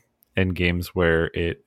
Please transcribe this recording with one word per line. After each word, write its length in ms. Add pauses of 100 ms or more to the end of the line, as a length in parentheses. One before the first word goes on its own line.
(360)
in 140
games 460
where 380
it 340